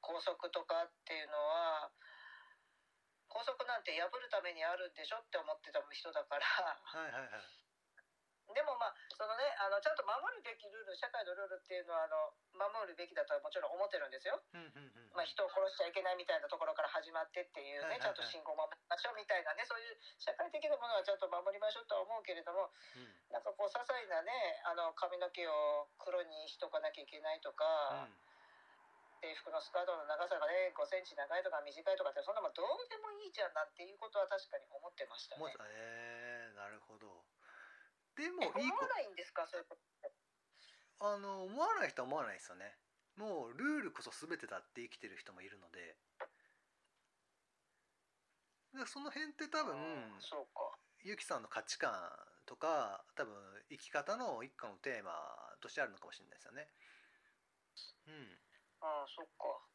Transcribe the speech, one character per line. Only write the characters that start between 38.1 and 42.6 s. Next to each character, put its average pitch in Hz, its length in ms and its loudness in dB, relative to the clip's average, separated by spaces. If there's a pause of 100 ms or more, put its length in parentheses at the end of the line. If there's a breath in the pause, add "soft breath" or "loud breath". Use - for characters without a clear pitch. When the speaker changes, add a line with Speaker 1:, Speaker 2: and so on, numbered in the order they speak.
Speaker 2:
で 311 100 0
も、 359 140 0
Speaker 1:
え、 196 40 4
Speaker 2:
い - 40 2
い - 20 -10
こ-、 - 80 2
Speaker 1:
思 294 160 4
わ 523 120 4
な 453 120 2
い 226 80 0
ん 196 60 -10
で 175 100 -8
す - 80 -14
か、 165 140 0
そ - 100 -8
う - 40 -2
い - 40 -10
う - 60 -16
こ - 60 -14
と - 40 -20
っ - 300 -12
て。 - 20 -20 (880 loud breath)
Speaker 2:
あ 208 160 2
の、 196 280 -4
思 226 180 0
わ 427 160 4
な 196 80 4
い - 40 0
人 - 120 -2
は 123 60 -2
思 143 80 2
わ 143 80 2
な 107 60 -2
い 95 40 -6
で 95 60 -12
す - 100 -14
よ 90 60 -14
ね。 98 200 -12 (400)